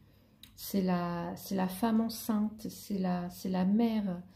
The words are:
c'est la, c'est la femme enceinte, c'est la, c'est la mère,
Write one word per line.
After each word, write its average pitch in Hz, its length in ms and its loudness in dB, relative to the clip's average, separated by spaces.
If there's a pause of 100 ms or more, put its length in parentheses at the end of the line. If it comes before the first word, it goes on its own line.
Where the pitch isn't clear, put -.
(560)
c'est - 280 0
la, 175 540 0
c'est - 180 -6
la 190 120 2
femme 226 340 2
enceinte, 214 680 -2
c'est - 300 -4
la, 180 320 0
c'est - 180 -8
la 185 160 2
mère, 202 560 2 (140)